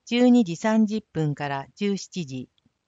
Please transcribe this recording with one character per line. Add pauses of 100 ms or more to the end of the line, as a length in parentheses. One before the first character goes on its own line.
十
二
時
三
十
分
か
ら (100)
十
七
時。 (400)